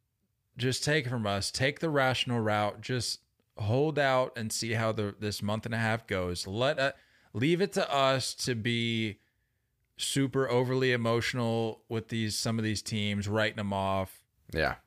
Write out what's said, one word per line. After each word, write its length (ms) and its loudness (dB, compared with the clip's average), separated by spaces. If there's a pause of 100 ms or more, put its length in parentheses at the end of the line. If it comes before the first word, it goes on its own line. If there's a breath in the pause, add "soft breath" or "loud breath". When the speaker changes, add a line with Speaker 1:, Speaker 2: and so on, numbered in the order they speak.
(580)
Speaker 1:
just 260 -2
take 220 2
it 40 -6
from 180 -2
us. 240 0
Take 280 -2
the 100 0
rational 520 2
route. 400 0
Just 380 -4 (380)
hold 420 0
out 380 4
and 140 -6
see 220 -2
how 180 2
the, 280 -2
this 240 -4
month 220 -2
and 100 -4
a 20 0
half 300 0
goes. 400 -2
Let, 320 0
uh, 120 0 (420 soft breath)
leave 280 2
it 120 0
to 200 0
us 420 2
to 200 -2
be 640 -2 (800)
super 520 0
overly 440 2
emotional 960 0
with 220 -4
these, 280 -2
some 200 -2
of 80 0
these 160 -2
teams, 480 -2
writing 280 0
them 160 -2
off. 500 -2 (300)
Speaker 2:
Yeah. 220 2 (120)